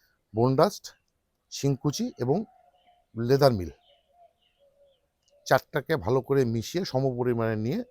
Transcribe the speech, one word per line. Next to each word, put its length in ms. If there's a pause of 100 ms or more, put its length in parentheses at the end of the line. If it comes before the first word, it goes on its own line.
(340)
বোন 220
ডাস্ট, 380 (560)
শিংকুচি 680
এবং 260 (720)
লেদার 360
মিল। 180 (1700)
চারটাকে 520
ভালো 240
করে 240
মিশিয়ে, 400
সমপরিমাণে 720
নিয়ে 340